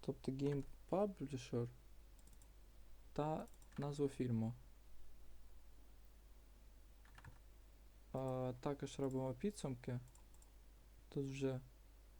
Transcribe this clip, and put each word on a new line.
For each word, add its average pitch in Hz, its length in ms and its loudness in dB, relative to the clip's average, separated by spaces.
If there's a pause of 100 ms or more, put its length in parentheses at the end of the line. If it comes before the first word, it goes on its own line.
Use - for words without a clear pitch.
Тобто - 320 2
Game 139 300 6 (280)
Publisher 139 760 4 (1400)
та 156 340 4 (320)
назву 143 300 4
фільму. 117 460 6 (3500)
А, 131 480 4
також 143 380 2
робимо 131 360 4
підсумки. 127 640 2 (1080)
Тут 139 180 2
вже 135 340 4 (600)